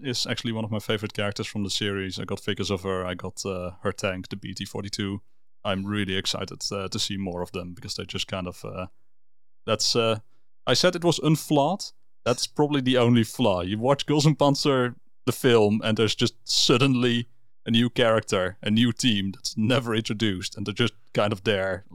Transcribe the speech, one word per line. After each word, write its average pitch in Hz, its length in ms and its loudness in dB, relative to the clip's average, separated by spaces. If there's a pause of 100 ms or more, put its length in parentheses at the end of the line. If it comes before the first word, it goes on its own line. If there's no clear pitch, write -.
is 127 220 -4
actually 120 260 -4
one 110 120 -4
of 107 60 -8
my 110 80 -2
favorite 107 360 -2
characters 104 320 -4
from 104 180 -4
the 95 60 -4
series. 98 500 -2
I 104 40 -8
got 98 140 -6
figures 98 320 -4
of 95 120 -2
her. 92 220 -2
I 90 100 -4
got, 92 320 -10
uh, 90 240 -6 (120)
her 101 100 -2
tank, 92 360 -4
the 98 80 -8
B 98 180 -12
T - 120 -8
forty-two. 101 560 -6 (420)
I'm 98 220 -2
really 101 300 -2
excited, - 540 -6
uh, 98 180 -6
to 107 100 -6
see 101 180 -4
more 90 260 -6
of 87 100 -6
them 90 200 -8
because 98 220 -12
they 98 100 -8
just - 240 -8
kind 92 180 -6
of, 90 180 -10
uh, 95 220 -8 (800)
that's, - 300 0
uh, 113 220 2 (480)
I 131 80 4
said 180 200 4
it 175 100 -6
was 170 140 2
unflawed. 151 760 0 (320)
That's 123 220 0
probably 147 360 0
the 127 160 2
only 120 260 6
flaw. 101 380 2
You 95 160 -4
watch 131 280 2
Girls 147 200 2
and 151 120 4
Panzer, 135 560 2 (300)
the 120 80 2
film, 110 500 4
and 110 140 0
there's 110 180 2
just - 200 0 (100)
suddenly 123 840 2 (380)
a 107 60 -4
new 117 200 4
character, 107 720 2
a 107 80 -2
new 113 220 4
team 101 400 0
that's - 240 -10
never 117 380 2
introduced, 104 600 -2
and 104 100 -8
they're 104 80 -4
just 117 200 0 (200)
kind 107 180 2
of 98 120 -6
there 95 400 0 (100)